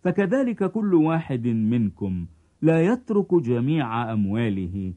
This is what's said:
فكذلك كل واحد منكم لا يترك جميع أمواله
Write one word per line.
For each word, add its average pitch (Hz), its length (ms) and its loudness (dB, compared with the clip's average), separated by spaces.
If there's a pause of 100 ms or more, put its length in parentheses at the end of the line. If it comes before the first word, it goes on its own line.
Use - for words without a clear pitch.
فكذلك 196 680 0
كل 208 220 0
واحد 156 520 0
منكم 107 800 0 (360)
لا 160 200 4
يترك 208 520 0
جميع 120 800 0
أمواله 98 840 -2